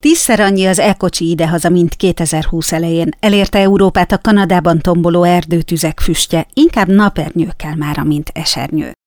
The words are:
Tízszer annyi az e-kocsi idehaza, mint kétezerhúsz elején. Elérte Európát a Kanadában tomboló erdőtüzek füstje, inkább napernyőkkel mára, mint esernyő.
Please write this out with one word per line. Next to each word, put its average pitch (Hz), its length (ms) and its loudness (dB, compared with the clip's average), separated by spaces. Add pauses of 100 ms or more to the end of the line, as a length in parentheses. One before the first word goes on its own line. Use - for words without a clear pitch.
Tízszer 233 320 2
annyi 196 260 2
az 190 140 2
e-kocsi 180 500 0
idehaza, 165 400 -2
mint 170 260 2
kétezerhúsz 165 760 -2
elején. 165 380 -2 (100)
Elérte 202 400 2
Európát 190 520 2
a 190 60 0
Kanadában 180 640 2
tomboló 175 440 2
erdőtüzek 165 760 -2
füstje, - 540 0
inkább 262 340 2
napernyőkkel 170 880 0
mára, 147 280 -6
mint 147 300 -4
esernyő. 151 580 -6 (160)